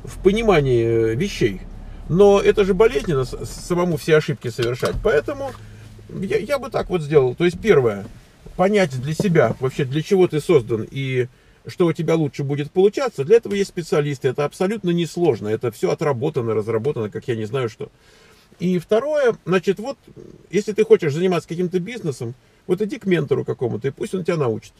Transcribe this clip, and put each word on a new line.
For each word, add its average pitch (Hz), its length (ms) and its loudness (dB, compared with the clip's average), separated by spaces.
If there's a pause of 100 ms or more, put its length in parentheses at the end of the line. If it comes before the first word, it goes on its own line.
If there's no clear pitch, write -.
в - 180 -14
понимании, 170 640 4
э, 113 300 2
вещей. 123 460 -2 (480)
Но 202 320 6
это 202 240 4
же 190 80 2
болезненно 180 540 2
с-, 127 180 -12
самому 175 540 -2
все 156 180 2
ошибки 147 320 -2
совершать. 120 540 -4
Поэтому 269 500 0 (560)
я, - 300 -4
я 277 200 -2
бы 262 120 -8
так - 180 -6
вот 175 140 -2
сделал. 139 320 4
То 165 100 0
есть 180 160 0
первое, 120 460 2 (500)
понять 185 440 2
для 143 120 -6
себя 156 480 2
вообще, 131 240 -2
для 139 180 -4
чего 185 240 4
ты 151 140 -2
создан 117 500 0
и 131 380 -2 (380)
что 175 180 -2
у 165 80 2
тебя 165 220 -2
лучше 151 280 -2
будет 143 280 -4
получаться. 208 520 0
Для 185 140 4
этого 202 160 0
есть 196 160 -2
специалисты. 147 600 -2
Это 143 180 -2
абсолютно 190 440 -2
несложно. 160 580 0
Это 113 220 -2
всё 175 200 -2
отработано, 131 640 -2
разработано, 110 560 -2
как - 180 -10
я 117 80 -2
не 110 80 -6
знаю 123 240 -4
что. - 220 -12 (720)
И 180 180 0
второе, 240 560 2 (100)
значит, 185 340 0
вот, 247 200 -10 (520)
если 208 220 -2
ты 214 120 2
хочешь 170 300 6
заниматься 175 340 0
каким-то 180 320 -2
бизнесом, 170 540 -8 (320)
вот 185 160 0
иди 220 160 -4
к - 80 -10
ментору 147 380 0
какому-то, 120 440 -4
и - 20 -2
пусть - 240 -8
он 185 80 -4
тебя 175 140 -2
научит. 117 440 -2